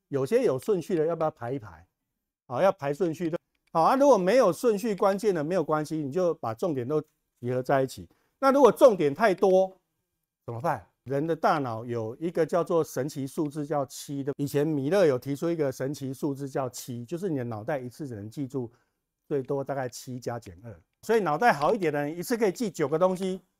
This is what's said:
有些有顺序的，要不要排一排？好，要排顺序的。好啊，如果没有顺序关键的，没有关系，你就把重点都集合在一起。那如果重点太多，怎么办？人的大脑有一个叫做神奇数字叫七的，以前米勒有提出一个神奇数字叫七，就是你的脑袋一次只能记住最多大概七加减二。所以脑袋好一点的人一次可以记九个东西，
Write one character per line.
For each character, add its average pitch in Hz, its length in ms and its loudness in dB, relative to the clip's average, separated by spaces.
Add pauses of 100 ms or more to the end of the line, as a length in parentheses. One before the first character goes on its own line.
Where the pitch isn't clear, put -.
有 135 160 -2
些 233 180 2
有 139 160 2
顺 190 220 0
序 190 140 -2
的， 156 100 2
要 170 100 0
不 160 80 -2
要 156 80 0
排 120 220 -8
一 143 60 -6
排？ 82 280 -20 (600)
好， 127 140 -4
要 190 100 6
排 143 220 -2
顺 165 200 -2
序 165 160 -4
的。 165 80 -4 (340)
好 165 120 2
啊， 208 120 4
如 277 120 4
果 254 100 8
没 190 200 2
有 220 140 6
顺 220 260 0
序 214 180 -4
关 196 220 2
键 202 160 0
的， 156 100 -2
没 160 100 -4
有 180 100 0
关 151 220 -2
系， 156 120 -6
你 143 140 -4
就 175 240 0
把 113 180 -6
重 143 200 -2
点 127 120 -4
都 151 140 0 (400)
集 120 120 -6
合 127 100 -2
在 135 200 2
一 135 60 0
起。 95 220 -16 (300)
那 269 120 4
如 269 80 4
果 254 100 10
重 220 280 6
点 147 160 2
太 202 200 2
多， 185 460 2 (680)
怎 117 80 -10
么 117 60 -8
办？ 131 260 -4 (180)
人 139 220 -2
的 165 80 -2
大 165 260 2
脑 117 260 -4
有 117 320 -4
一 165 120 -6
个 170 160 0
叫 170 160 2
做 165 220 2
神 135 240 -4
奇 139 180 -6
数 151 220 -4
字 147 180 -8
叫 143 200 -2
七 - 360 -10
的， 135 140 -4
以 139 100 -4
前 143 220 0
米 147 220 -2
勒 190 160 4
有 135 120 4
提 135 160 -8
出 165 160 -4
一 170 60 -2
个 143 160 0
神 135 220 -6
奇 135 200 -8
数 143 200 -4
字 139 160 -10
叫 135 200 -4
七， 120 360 -10
就 170 120 -8
是 190 120 -4
你 151 80 -2
的 127 80 -4
脑 110 180 -8
袋 143 160 -4
一 123 80 -10
次 135 180 -12
只 123 100 -10
能 104 140 -10
记 135 180 -8
住 123 240 -6 (560)
最 139 160 -2
多 139 180 -4
大 135 140 -6
概 131 140 -4
七 127 300 -12
加 120 200 -8
减 87 240 -18
二。 107 180 -18 (200)
所 220 160 2
以 - 20 0
脑 156 180 0
袋 220 140 4
好 151 220 2
一 240 40 0
点 165 140 0
的 147 100 -2
人 147 160 -6
一 175 60 -6
次 240 140 -2
可 220 100 2
以 185 40 0
记 208 200 -4
九 151 160 -2
个 147 100 0
东 185 180 2
西， 190 260 -4 (180)